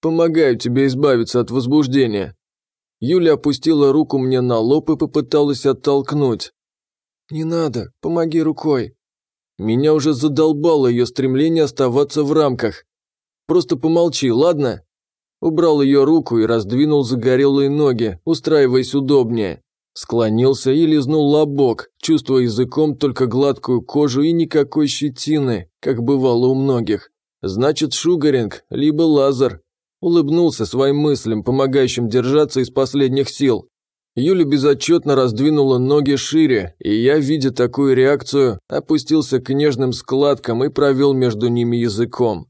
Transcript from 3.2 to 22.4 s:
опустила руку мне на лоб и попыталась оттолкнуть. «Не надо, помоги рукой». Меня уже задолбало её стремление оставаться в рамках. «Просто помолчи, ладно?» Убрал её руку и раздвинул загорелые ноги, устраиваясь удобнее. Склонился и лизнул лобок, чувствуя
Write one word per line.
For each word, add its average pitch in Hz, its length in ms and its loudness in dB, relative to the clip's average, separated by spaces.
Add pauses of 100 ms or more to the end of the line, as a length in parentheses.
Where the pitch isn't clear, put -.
опустила 143 600 0
руку 143 240 0
мне 127 240 0
на 123 160 0
лоб 139 320 0
и 156 80 0
попыталась 147 680 -2
оттолкнуть. 139 880 -2 (760)
«Не 156 140 -8
надо, 160 480 -4 (100)
помоги 165 400 -2
рукой». 151 540 -2 (640)
Меня 123 340 0
уже 151 200 0
задолбало 147 760 0
её 120 180 2
стремление 143 580 0
оставаться 143 600 0
в 143 100 -2
рамках. 131 520 -2 (600)
«Просто 170 320 0
помолчи, 160 540 0
ладно?» 139 520 0 (560)
Убрал 160 420 0
её 139 220 4
руку 143 360 2
и 110 60 2
раздвинул 123 580 0
загорелые 131 680 0
ноги, 127 560 -2
устраиваясь 143 680 0
удобнее. 120 680 0 (320)
Склонился 120 760 0
и 160 140 2
лизнул 151 420 2
лобок, 143 600 0 (120)
чувствуя 135 420 0